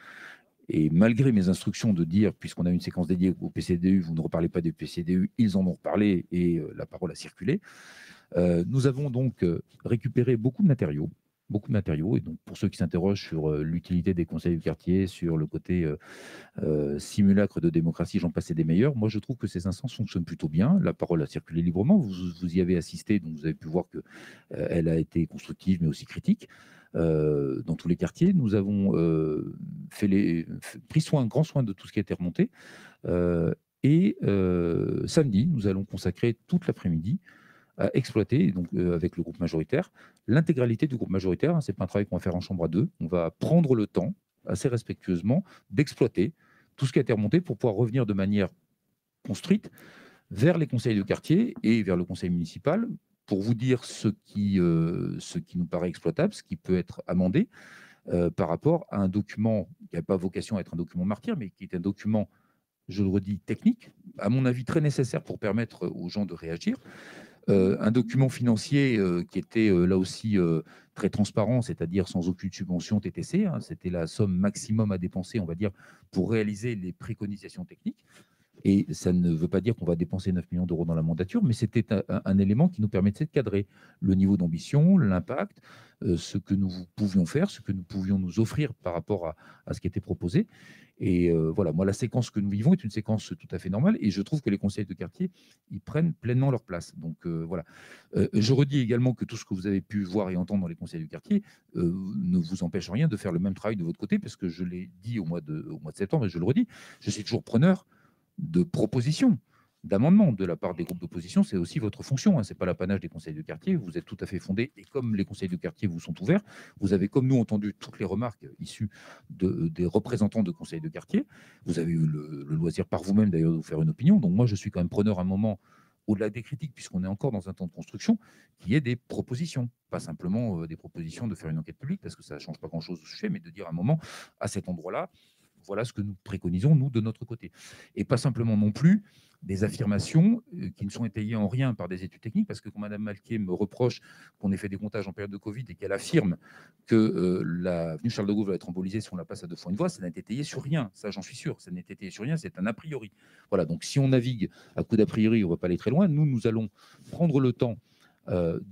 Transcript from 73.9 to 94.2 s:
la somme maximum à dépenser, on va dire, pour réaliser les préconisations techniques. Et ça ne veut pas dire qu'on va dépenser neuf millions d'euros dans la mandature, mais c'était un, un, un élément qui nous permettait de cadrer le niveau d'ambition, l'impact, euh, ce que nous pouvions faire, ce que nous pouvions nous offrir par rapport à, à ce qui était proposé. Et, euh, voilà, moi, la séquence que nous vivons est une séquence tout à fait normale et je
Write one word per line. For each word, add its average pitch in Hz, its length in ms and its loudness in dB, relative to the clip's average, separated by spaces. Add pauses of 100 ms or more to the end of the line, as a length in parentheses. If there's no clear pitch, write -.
la 85 180 -2
somme 98 280 0
maximum 104 540 0
à 92 80 -2
dépenser, 92 400 -6
on 92 80 -2
va 82 80 -6
dire, 101 160 -2 (400)
pour 92 220 0
réaliser 107 420 -2
les 92 180 -6
préconisations 98 720 -10
techniques. - 400 -12 (600)
Et 101 280 6
ça 90 200 0
ne 87 200 4
veut 80 160 0
pas 95 120 0
dire 107 140 0
qu'on 82 120 -8
va 85 100 2
dépenser 90 340 -4
neuf 90 220 -2
millions 87 140 0
d'euros 85 180 -2
dans 82 100 0
la 80 80 0
mandature, 82 400 -2
mais 127 120 4
c'était 113 380 -2
un, 98 160 0
un, 92 160 -2
un 98 140 2
élément 104 300 4
qui 180 120 -4
nous 107 80 2
permettait 98 360 0
de 151 60 -4
cadrer 101 360 0 (340)
le 95 140 2
niveau 98 220 4
d'ambition, 139 640 4
l'impact, 120 640 0 (420)
euh, 90 140 2
ce - 220 -6
que 98 160 -2
nous 95 160 2 (240)
pouvions 95 320 2
faire, 170 240 0
ce - 100 -16
que - 120 -6
nous 95 100 -6
pouvions 95 380 -2
nous 90 180 -2
offrir - 360 0
par - 180 -8
rapport 85 340 -4
à, 78 100 -8 (300)
à - 80 -4
ce - 60 -8
qui 90 80 -4
était 92 120 -4
proposé. 101 460 -2 (520)
Et, 87 320 4
euh, 80 200 2
voilà, 82 220 0
moi, 87 120 2
la 98 100 2
séquence 120 360 -2
que - 80 -6
nous 101 120 0
vivons 110 220 4
est - 120 2
une 104 60 -6
séquence 104 460 -4
tout - 140 -18
à 87 80 -6
fait 90 120 -6
normale 147 280 2
et 98 140 2
je 98 100 -2